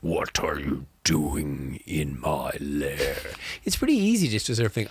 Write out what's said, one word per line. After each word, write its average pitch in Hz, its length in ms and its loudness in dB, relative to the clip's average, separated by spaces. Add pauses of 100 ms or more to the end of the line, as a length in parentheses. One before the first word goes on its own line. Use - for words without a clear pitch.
What - 420 0
are 76 140 0
you 69 280 -4 (180)
doing 71 800 0
in 71 340 -2
my 69 400 -2
lair? 71 560 -2 (480)
It's 196 120 0
pretty - 180 4
easy 208 340 4
just 107 180 0
to 127 80 0
sort 113 120 4
of 104 60 2
think 110 180 -2